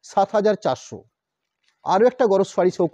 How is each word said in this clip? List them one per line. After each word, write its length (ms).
সাত 320
হাজার 180
চারশো। 340
আরও 260
একটা 220
গরজ 220
শাড়ি 240
শো 160